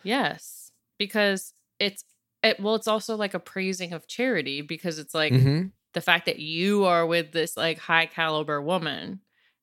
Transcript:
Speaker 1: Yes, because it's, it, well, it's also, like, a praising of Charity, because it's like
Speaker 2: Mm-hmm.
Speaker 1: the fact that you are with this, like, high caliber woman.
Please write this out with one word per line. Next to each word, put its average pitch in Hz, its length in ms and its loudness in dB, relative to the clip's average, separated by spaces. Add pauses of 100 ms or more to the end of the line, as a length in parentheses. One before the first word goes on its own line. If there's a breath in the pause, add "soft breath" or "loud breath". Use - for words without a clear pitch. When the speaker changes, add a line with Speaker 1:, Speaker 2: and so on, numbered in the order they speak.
Speaker 1:
Yes, - 720 -4 (260)
because 202 560 0 (260)
it's, 196 240 -2 (380)
it, 220 180 2
well, 208 140 0
it's 214 140 -2
also, 220 280 -2
like, 208 200 -4
a 175 40 -2
praising 185 540 -6
of 160 140 -12
Charity, 151 560 -2
because 160 340 -6
it's 151 160 -14
like 156 200 2
Speaker 2:
Mm-hmm. 139 340 6 (260)
Speaker 1:
the 170 80 -4
fact 175 240 4
that 165 140 -2
you 180 460 0
are 170 200 4
with 165 280 0
this, 160 220 -2
like, 160 220 0
high 165 300 2
caliber 156 520 -2
woman. 156 600 -4 (440)